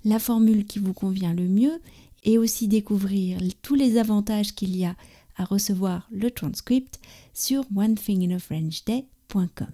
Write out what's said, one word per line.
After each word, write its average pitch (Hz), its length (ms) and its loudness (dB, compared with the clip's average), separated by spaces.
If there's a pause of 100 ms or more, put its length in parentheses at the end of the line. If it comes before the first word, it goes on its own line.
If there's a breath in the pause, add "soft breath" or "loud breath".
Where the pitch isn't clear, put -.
la 214 160 2
formule 220 460 4
qui 202 140 -10
vous 190 140 -2
convient 190 400 -2
le 180 140 0
mieux 262 320 2 (480 soft breath)
et 226 120 6
aussi 226 280 0
découvrir 196 720 0 (220)
tous 285 140 -2
les 247 240 4
avantages 208 560 0
qu'il 185 200 -4
y 185 80 0
a 175 120 -2 (400 soft breath)
à 180 100 -4
recevoir 190 640 -2
le 226 220 -4
transcript - 680 -4 (360 loud breath)
sur 269 300 -2 (100)
one 214 180 2
thing 190 340 0
in 180 80 0
a 180 40 -4
french 160 440 -6
day 254 220 -4 (220)
point 180 260 -2
com. - 200 -8